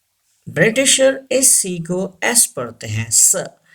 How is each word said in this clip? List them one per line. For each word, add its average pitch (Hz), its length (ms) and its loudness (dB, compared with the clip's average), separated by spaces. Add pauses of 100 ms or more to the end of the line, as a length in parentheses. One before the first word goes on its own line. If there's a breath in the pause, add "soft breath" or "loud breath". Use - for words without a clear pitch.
(500)
ब्रिटिशर 262 840 2
इस 262 300 2
सी 180 180 -4
को 180 440 -6
एस 240 220 2
पढ़ते 120 420 -8
हैं, 110 240 -6
स। - 240 2 (400 soft breath)